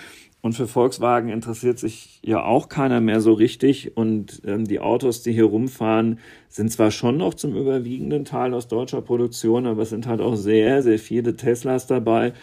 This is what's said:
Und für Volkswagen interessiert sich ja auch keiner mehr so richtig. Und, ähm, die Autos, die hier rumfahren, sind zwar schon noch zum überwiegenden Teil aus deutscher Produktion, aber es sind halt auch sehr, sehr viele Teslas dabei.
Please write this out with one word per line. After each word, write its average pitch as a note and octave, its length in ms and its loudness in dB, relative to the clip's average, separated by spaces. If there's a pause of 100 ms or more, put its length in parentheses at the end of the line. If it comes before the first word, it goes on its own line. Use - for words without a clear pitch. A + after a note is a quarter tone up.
(420)
Und A2+ 120 -2
für A#2+ 120 -4
Volkswagen A#2+ 640 0
interessiert A#2 480 -4
sich - 440 -10
ja G#2+ 220 -2
auch B2+ 240 0
keiner C3 320 0
mehr A2 200 2
so A2 140 6
richtig. A#2 640 0
Und, A2 480 -2
ähm, G#2 200 -4
die G2+ 160 -4
Autos, A#2+ 420 -2
die A#2 100 -2
hier A2+ 120 6
rumfahren, A2+ 720 0 (300)
sind A2 240 -4
zwar A2 180 2
schon B2 280 0
noch F3+ 160 -2
zum - 220 -6
überwiegenden C3+ 680 -2
Teil B2+ 280 -4
aus A#2+ 140 -4
deutscher B2 340 -4
Produktion, A#2+ 640 0
aber A2 160 -2
es A2 80 -4
sind A2+ 180 -6
halt A2+ 120 -2
auch A2+ 140 0
sehr, A2 480 4
sehr A2 160 4
viele A#2 380 -4
Teslas B2 500 -2
dabei. A2+ 460 2 (100)